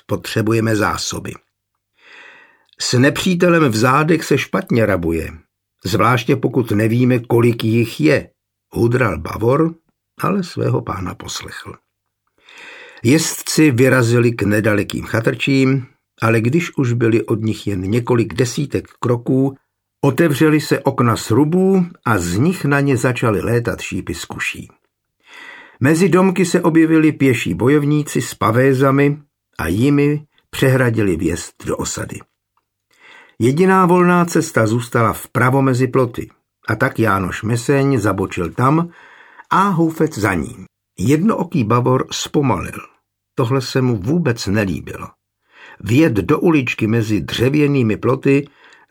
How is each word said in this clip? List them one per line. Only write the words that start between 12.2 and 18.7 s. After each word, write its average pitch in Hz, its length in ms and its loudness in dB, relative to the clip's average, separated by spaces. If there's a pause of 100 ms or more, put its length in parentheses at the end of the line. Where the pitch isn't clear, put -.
Jezdci 156 680 2
vyrazili 120 640 2
k 117 100 -4
nedalekým 104 640 0
chatrčím, 131 800 0 (360)
ale 113 180 2
když 147 360 -2
už 123 160 0
byli 113 300 0
od 107 200 -2
nich 110 240 -4
jen 98 140 -4
několik 117 540 -2
desítek 123 540 -4 (120)